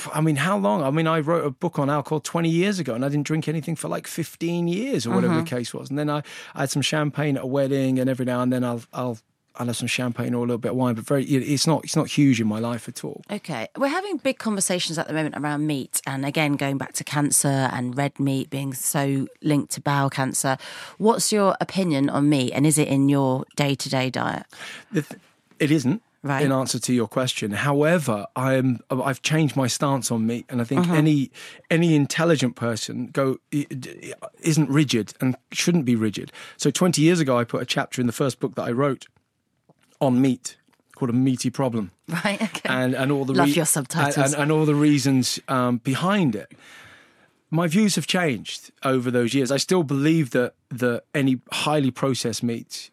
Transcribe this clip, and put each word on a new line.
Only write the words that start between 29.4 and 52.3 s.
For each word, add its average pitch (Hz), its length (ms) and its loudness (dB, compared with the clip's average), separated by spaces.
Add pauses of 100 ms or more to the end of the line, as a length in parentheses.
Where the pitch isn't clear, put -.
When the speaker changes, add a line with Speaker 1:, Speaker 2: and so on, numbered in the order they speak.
Speaker 1:
my 135 100 2
stance 139 460 0
on 113 120 0
meat, 117 240 -2
and 123 120 -2
I 117 40 0
think 139 220 2
Speaker 2:
Mm-hmm. 170 80 2
Speaker 1:
any, 151 360 4 (380)
any 165 280 4
intelligent 143 580 2
person 117 540 -4
go, 135 300 0 (140)
i-, 143 120 -2
d-, - 500 -12 (260)
isn't 151 300 2
rigid 123 500 2
and 131 160 0 (140)
shouldn't 175 340 2
be 120 120 2
rigid. 110 340 -2 (280)
So 147 120 2
twenty 156 320 2
years 170 160 6
ago, 135 180 2
I 120 60 2
put 120 180 -6
a 127 60 -8
chapter - 340 -4
in 123 60 2
the 113 60 0
first 139 260 -2
book 131 160 -4
that 104 80 -4
I 127 80 -4
wrote 135 380 -2 (920)
on 127 200 4
meat 131 360 0 (380)
called 127 160 -4
A - 20 -2
Meaty 127 380 2
Problem. 113 400 -2 (180)
Speaker 2:
Right, 196 320 -2
okay. - 280 -4
Speaker 1:
And, 127 260 0
and 135 160 0
all 139 140 0
the 131 80 -2
Speaker 2:
Love 165 160 6
Speaker 1:
re-, 143 60 4
Speaker 2:
your 160 120 2
subtitles. 143 500 0
Speaker 1:
and, 139 100 4
and, 143 80 0 (100)
and 156 80 2
all 156 120 4
the 151 120 4
reasons, 139 720 4
um, 123 300 0
behind 139 580 0
it. - 160 -12 (960)
My 165 160 2
views 196 300 2
have 156 100 -2
changed 143 640 -2 (120)
over 131 280 0
those 120 240 2
years. 131 180 2
I 139 60 2
still 180 240 2
believe 143 480 2
that, 123 240 0 (160)
that 120 340 -2 (100)
any 135 260 2 (120)
highly 147 380 0
processed 120 520 -2